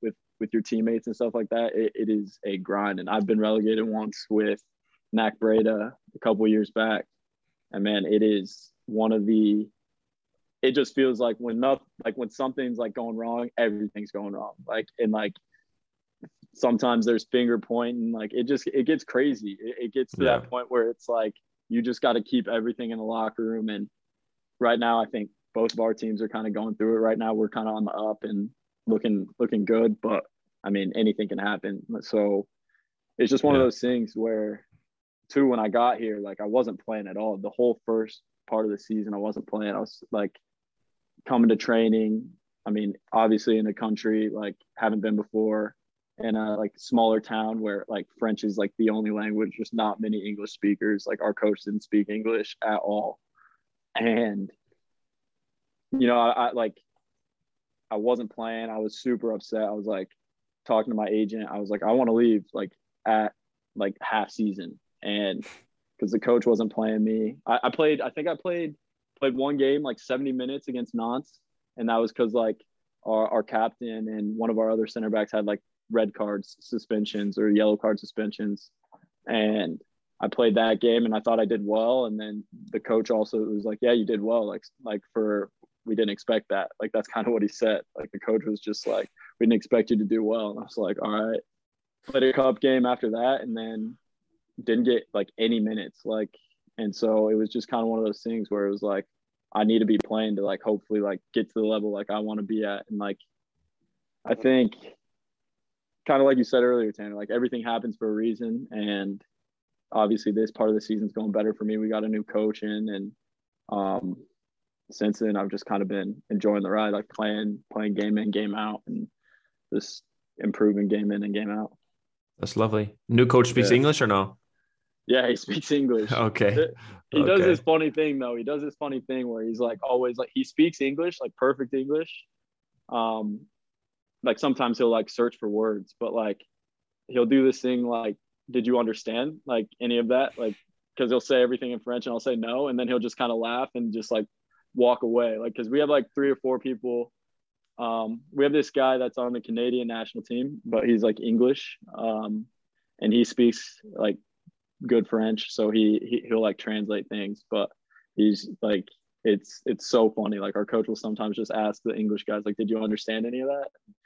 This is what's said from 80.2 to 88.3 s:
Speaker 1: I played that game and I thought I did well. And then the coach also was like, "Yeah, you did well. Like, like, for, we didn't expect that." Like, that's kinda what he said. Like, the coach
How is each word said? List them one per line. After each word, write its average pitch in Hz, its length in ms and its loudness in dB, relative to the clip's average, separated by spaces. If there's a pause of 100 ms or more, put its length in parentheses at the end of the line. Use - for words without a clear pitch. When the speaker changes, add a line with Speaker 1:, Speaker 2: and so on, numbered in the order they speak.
Speaker 1:
I 107 80 0
played 113 280 2
that 113 240 2
game 117 240 4
and 110 100 0
I 107 60 -2
thought 113 200 2
I 110 40 2
did 104 200 -2
well. 113 420 2
And 107 120 -6
then 107 260 -10 (280)
the 110 80 -2
coach 113 300 0
also 110 280 0
was 107 260 -2
like, 107 180 -6
"Yeah, 120 100 4
you 117 140 4
did 107 140 0
well. 113 260 0
Like, 98 180 -10 (180)
like, 107 200 -6 (100)
for, 107 380 -2 (340)
we 113 100 -4
didn't 104 160 2
expect 107 400 -2
that." 98 200 -2 (100)
Like, 107 120 -6
that's 110 160 -2
kinda 113 220 -2
what 113 120 2
he 104 60 2
said. 110 340 0 (140)
Like, - 160 -10
the 104 80 -10
coach 110 260 0